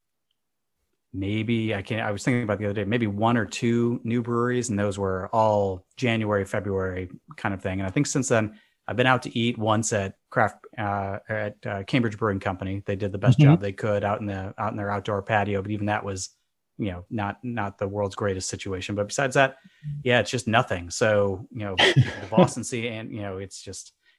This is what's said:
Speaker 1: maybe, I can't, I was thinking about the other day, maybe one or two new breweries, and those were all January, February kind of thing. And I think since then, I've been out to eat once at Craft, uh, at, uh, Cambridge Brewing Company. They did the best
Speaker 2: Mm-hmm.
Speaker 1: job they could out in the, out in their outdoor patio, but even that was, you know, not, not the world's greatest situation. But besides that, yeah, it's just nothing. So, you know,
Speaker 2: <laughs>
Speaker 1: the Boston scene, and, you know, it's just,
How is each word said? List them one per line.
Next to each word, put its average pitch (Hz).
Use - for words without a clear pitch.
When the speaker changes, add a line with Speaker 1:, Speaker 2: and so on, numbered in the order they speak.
Speaker 1:
maybe, 110
I 98
can't, 110
I 107
was 104
thinking 123
about 104
the 104
other 101
day, 104
maybe 117
one 110
or 110
two 120
new 117
breweries, 120
and 101
those 101
were 95
all 104
January, 110
February 92
kind 104
of 92
thing. 95
And 95
I 95
think 143
since 131
then, 110
I've 101
been 127
out 127
to -
eat 117
once 110
at 98
Craft, -
uh, 101
at, 107
uh, 101
Cambridge 117
Brewing 101
Company. 95
They 101
did 98
the 98
best 104
Speaker 2:
Mm-hmm. 143
Speaker 1:
job 170
they 190
could 104
out 104
in 107
the, 95
out 110
in 113
their 101
outdoor 101
patio, 101
but 104
even 104
that 104
was, 98
you 104
know, 87
not, 101
not 113
the 101
world's 101
greatest 95
situation. 95
But 101
besides 135
that, 135
yeah, 123
it's 101
just 120
nothing. 101
So, 101
you -
know, 98
Speaker 2:
<laughs> -
Speaker 1:
the 339
Boston 117
scene, 117
and, 110
you 107
know, 95
it's 98
just, -